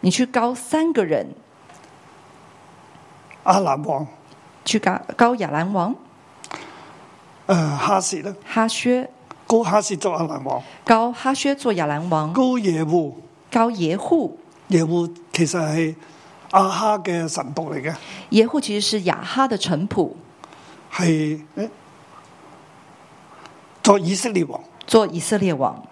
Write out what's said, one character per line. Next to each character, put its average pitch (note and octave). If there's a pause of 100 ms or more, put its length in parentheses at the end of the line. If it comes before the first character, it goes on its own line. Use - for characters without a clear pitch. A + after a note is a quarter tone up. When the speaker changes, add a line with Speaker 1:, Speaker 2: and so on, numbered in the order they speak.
Speaker 1:
你 F#3
去 B3
膏 B3
三 D#4+
個 A#3+
人。 D3+ (2250)
Speaker 2:
亞 F#3+
蘭 D3+
王。 D3 (600)
Speaker 1:
去 A3
膏， F#3+ (160)
膏 A#3+
亞 F3+
蘭 E3
王。 G3 (1500)
Speaker 2:
呃， D#3+
哈 F#3+
薛 -
呢？ G3
Speaker 1:
哈 A3+
薛。 B3 (360)
Speaker 2:
膏 A3+
哈 F#3+
薛 G#3
作 F3+
亞 E3
蘭 D3
王。 C3 (240)
Speaker 1:
膏 A#3
哈 C4
薛 C#4
作 C4+
亞 E3
蘭 D3
王。 D#3
Speaker 2:
膏 B3+
耶 F3
戶。 D#3 (400)
Speaker 1:
膏 A#3
耶 F3
戶。 C4 (360)
Speaker 2:
耶 E3+
戶 E3+ (220)
其 E3
實 F3
係 D#3 (580)
亞 F#3+
哈 G#3+
嘅 E3+
臣 - (100)
僕 D#3+
嚟 -
嘅。 D#3 (360)
Speaker 1:
耶 A3
戶 D4
其 G#3
實 G3+
是 G#3+
亞 F3
哈 B3+
的 A3+
臣 F3
僕。 - (760)
Speaker 2:
係， D#3 (200)
誒， A3 (2250)
作 G3+
以 F3+
色 A3+
列 F#3
王。 - (280)
Speaker 1:
做 A3
以 E3+
色 -
列 G3
王。 B2